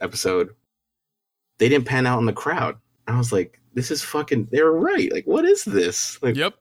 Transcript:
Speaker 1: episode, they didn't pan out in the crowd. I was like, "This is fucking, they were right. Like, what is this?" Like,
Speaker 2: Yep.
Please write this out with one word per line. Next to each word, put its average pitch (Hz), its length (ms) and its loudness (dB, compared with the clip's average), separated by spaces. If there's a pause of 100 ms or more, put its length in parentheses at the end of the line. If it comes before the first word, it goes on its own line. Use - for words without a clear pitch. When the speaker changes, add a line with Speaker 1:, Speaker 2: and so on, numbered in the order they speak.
Speaker 1:
episode, 90 480 -2 (1080)
they 117 100 4
didn't 135 180 2
pan 127 200 2
out 123 120 2
in 117 80 2
the 107 60 2
crowd. 147 440 -4 (300)
I 117 100 0
was 120 160 0
like, 92 280 -2 (120)
"This 127 180 -4
is 147 120 -4
fucking, 147 480 -2
they 147 120 2
were 160 160 4
right. 349 340 0
Like, - 140 -4
what 320 180 0
is 392 200 4
this?" 90 580 -2
Like, 123 140 0
Speaker 2:
Yep. 170 240 -2